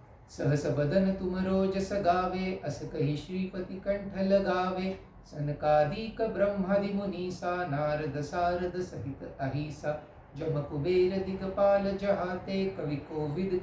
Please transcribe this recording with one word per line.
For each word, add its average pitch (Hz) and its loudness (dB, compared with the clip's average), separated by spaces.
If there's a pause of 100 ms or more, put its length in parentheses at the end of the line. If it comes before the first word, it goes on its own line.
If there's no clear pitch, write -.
(380)
"सहस 147 2
बदन 180 2
तुम 180 -2
रोजस 190 0
गावे, 180 0
अस - -6
कही 147 0
श्रीपती 185 -6
कंठ 196 -4
लगावे, 190 2 (320)
सनकादिक 151 2
ब्रह्मादि 196 2
मुनीसा, 180 -2
नारद 151 0
सारद 175 0
सहित - -8 (120)
अहिसा, 143 -2 (360)
जम 147 0
कुबेर 185 2
दिगपाल 196 2
जहाते, 190 0
कवी 147 -2
कोविद 160 -2